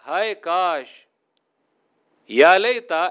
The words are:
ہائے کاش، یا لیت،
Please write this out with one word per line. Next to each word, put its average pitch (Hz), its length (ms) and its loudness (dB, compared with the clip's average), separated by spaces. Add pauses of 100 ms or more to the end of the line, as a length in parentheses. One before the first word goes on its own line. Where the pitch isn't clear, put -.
ہائے 196 280 -4
کاش، 170 540 -4 (1400)
یا 156 300 6
لیت، 233 340 -4 (180)